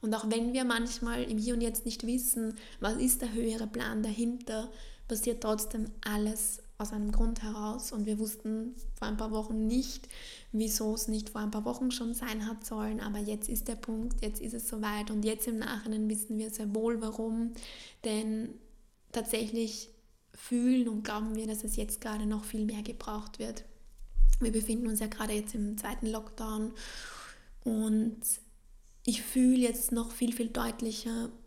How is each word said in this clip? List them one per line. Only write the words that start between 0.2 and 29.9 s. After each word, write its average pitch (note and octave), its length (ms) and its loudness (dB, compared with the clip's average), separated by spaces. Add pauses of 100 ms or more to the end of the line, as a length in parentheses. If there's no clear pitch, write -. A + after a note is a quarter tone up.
wenn A#3 240 2
wir C4 120 2
manchmal A#3 580 0
im A3+ 140 -2
Hier A#3 160 0
und A#3 80 2
Jetzt A3+ 240 0
nicht A3+ 220 -4
wissen, A#3 480 0 (240)
was G#3+ 160 2
ist B3 260 4
der A#3 100 -2
höhere A3+ 360 0
Plan A3 340 -2
dahinter, A#3 720 -2 (360)
passiert A3+ 340 0
trotzdem G#3+ 440 0 (160)
alles G#3+ 640 0 (140)
aus G#3+ 160 -4
einem G#3+ 180 0
Grund A3+ 320 6
heraus. G#3+ 480 -4
Und G#3+ 160 0
wir G#3+ 100 2
wussten A3 580 -4 (200)
vor G#3+ 120 -4
ein G#3+ 100 -2
paar A3 140 -2
Wochen A3 360 0
nicht, B3+ 420 0 (420)
wieso G#3+ 440 0
es - 120 -2
nicht G#3+ 220 -2
vor A3 100 -6
ein G#3+ 120 0
paar G#3+ 120 -2
Wochen B3 280 0
schon A#3 220 -2
sein A3 320 -4
hat A3 200 -6
sollen. G#3+ 340 -2
Aber G#3 200 -4
jetzt G#3+ 280 -2
ist A3+ 220 0
der A#3 60 -2
Punkt, A3+ 460 -2
jetzt G#3+ 200 -2
ist A3 120 -6
es A3+ 140 -6
soweit. G#3+ 440 -2
Und G#3+ 120 0
jetzt A3 240 0
im A3+ 120 -2
Nachhinein G#3+ 500 -2
wissen G#3+ 280 -2
wir A3 120 -2
sehr G#3 240 -4
wohl, A3+ 280 2
warum. A3+ 500 -2 (520)
Denn A3 520 -2 (560)
tatsächlich A3+ 800 -2 (440)
fühlen B3 540 4
und G#3+ 160 -2
glauben A3 320 -2
wir, A3 100 -2
dass G#3+ 200 -4
es G#3+ 100 0
jetzt G#3+ 240 -2
gerade G#3+ 260 -4
noch G#3+ 200 0
viel G#3+ 200 0
mehr G#3+ 160 -2
gebraucht G#3+ 580 -8
wird. - 260 -6 (720)
Wir A3+ 140 4
befinden A3+ 340 2
uns G#3+ 140 2
ja G#3+ 60 -2
gerade G#3+ 260 -2
jetzt G#3 200 -2
im G#3 240 0
zweiten G#3+ 300 -2
Lockdown G#3+ 640 -2 (960)
und A3 560 2 (840)
ich A3+ 160 2
fühle B3+ 360 6
jetzt A#3 340 2